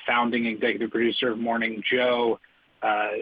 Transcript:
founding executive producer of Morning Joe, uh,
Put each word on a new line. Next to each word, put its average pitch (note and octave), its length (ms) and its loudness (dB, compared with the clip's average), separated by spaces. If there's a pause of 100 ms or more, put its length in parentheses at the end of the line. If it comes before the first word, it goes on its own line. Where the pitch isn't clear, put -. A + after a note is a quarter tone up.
founding A#2+ 380 2
executive A2 460 -2
producer A#2 400 0
of A2 80 -2
Morning A#2 520 -2
Joe, B2 480 2 (440)
uh, G#2+ 260 0 (140)